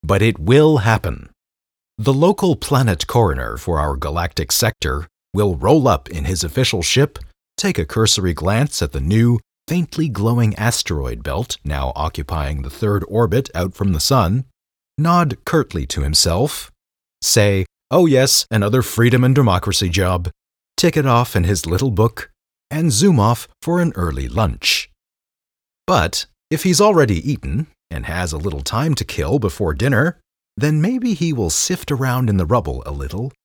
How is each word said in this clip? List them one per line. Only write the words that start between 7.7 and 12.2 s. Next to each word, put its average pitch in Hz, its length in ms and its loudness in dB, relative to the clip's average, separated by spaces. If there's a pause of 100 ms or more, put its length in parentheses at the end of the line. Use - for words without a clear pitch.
a 80 80 -2
cursory 104 480 0
glance 104 480 -2
at 76 100 -4
the 69 80 -4
new, 113 380 2 (300)
faintly 165 400 -2
glowing 110 480 0
asteroid 69 680 -4
belt 73 420 -6
now 67 300 -4
occupying 73 680 -6